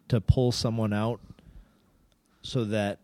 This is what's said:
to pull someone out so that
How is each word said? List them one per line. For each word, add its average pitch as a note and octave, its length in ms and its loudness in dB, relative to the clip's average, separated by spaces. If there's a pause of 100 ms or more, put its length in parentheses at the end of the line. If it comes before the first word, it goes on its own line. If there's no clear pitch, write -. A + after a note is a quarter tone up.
to A#2 100 4
pull B2 320 2
someone A2+ 400 -2
out A2 300 -2 (1200)
so B2 240 -4
that G2+ 380 -2